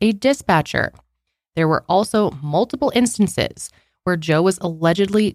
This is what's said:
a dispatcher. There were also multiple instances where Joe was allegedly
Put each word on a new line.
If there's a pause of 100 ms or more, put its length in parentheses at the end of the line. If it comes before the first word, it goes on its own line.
a
dispatcher. (640)
There
were
also (100)
multiple
instances (340)
where
Joe
was
allegedly